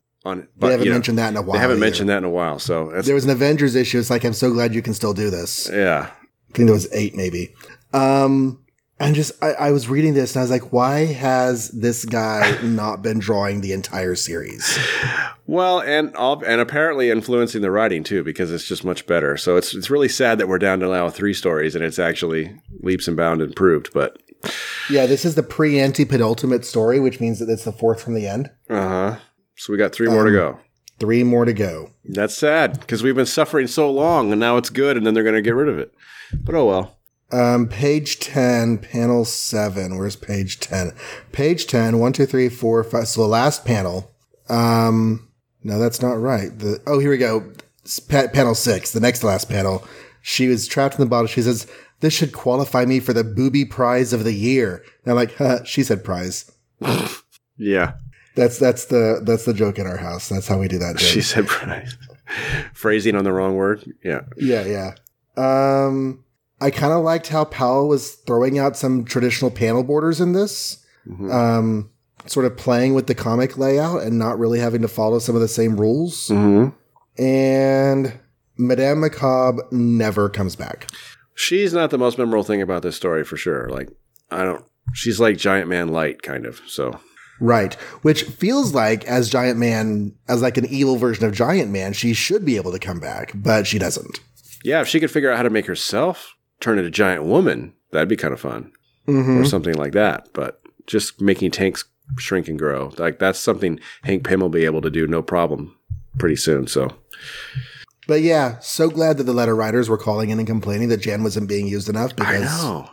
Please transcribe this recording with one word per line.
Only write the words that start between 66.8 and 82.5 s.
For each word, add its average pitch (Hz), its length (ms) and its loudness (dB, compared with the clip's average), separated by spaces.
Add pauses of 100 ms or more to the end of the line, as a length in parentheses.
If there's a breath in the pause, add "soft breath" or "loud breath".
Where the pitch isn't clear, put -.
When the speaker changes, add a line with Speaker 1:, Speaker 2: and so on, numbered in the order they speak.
Speaker 2:
liked 165 300 0
how 156 160 2
Powell 139 440 2
was 139 240 0 (140)
throwing 127 320 2
out 139 160 0
some 131 300 -2
traditional 123 460 0
panel 117 320 0
borders 156 360 0
in 180 140 2
this. - 500 -2 (240 soft breath)
Speaker 1:
Mm-hmm. 98 240 -8
Speaker 2:
Um, 113 600 2 (340)
sort 131 220 0
of 123 100 -2
playing 127 380 2
with 131 120 2
the 131 80 0
comic 123 440 -2
layout 143 440 2
and 113 160 0
not 113 200 0
really 117 220 2
having 117 200 0
to 113 80 0
follow 113 300 0
some 117 160 -2
of 117 80 4
the 113 60 2
same 113 300 0
rules. 135 500 0
Speaker 1:
Mm-hmm. 104 920 2
Speaker 2:
And 135 960 2 (380)
Madame 131 440 2
Macabre 131 680 2
never 113 600 2
comes 98 260 -4
back. - 340 -12 (440 loud breath)
Speaker 1:
She's 185 400 0
not 160 160 2
the 143 80 0
most 123 180 2
memorable 113 280 2
thing 104 180 0